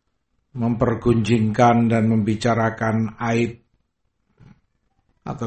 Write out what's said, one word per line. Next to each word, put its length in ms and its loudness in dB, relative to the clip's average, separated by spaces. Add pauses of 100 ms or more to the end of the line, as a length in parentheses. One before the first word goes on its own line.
(500)
mempergunjingkan 1400 2
dan 240 2
membicarakan 1040 -2 (160)
aib 320 -2 (1600)
atau 240 -10